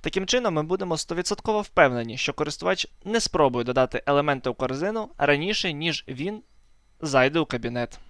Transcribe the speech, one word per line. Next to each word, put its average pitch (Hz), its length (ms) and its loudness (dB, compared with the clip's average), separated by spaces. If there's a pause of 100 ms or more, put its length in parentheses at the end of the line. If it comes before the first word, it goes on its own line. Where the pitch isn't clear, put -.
Таким 190 260 -2
чином, 233 280 2
ми 151 80 2
будемо 175 340 0
стовідсотково 202 640 -2
впевнені, 127 580 0
що - 140 -2
користувач 165 560 -4 (160)
не 220 160 0
спробує 131 440 2
додати 127 420 2
елементи 143 440 2
у 117 40 -2
корзину 175 540 -2 (100)
раніше, 156 540 2
ніж 151 360 -4
він 175 340 -6 (580)
зайде 139 380 4
у 156 80 2
кабінет. 120 520 -4 (120)